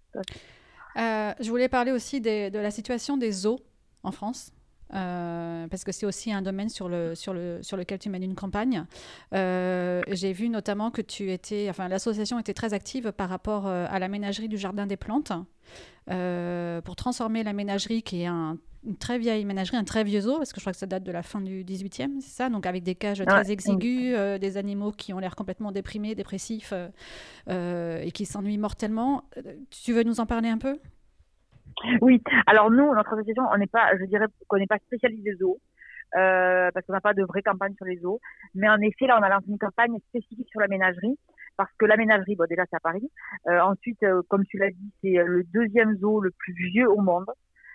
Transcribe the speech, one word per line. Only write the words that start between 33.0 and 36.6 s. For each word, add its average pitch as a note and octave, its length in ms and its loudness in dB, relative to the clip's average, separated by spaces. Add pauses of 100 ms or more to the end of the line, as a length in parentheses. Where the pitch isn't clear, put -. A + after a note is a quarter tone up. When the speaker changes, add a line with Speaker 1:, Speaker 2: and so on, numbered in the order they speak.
Speaker 1:
association, A3 380 0
on G3+ 40 4
n'est G3+ 100 2
pas, G#3+ 320 4
je F#3 60 -4
dirais G3+ 220 2 (220)
qu'on G3+ 100 4
n'est G3 80 2
pas G#3 120 2
spécialiste A3 460 -2
des G3+ 120 -4
zoos, F#3 220 0 (580)
euh, F#3 560 4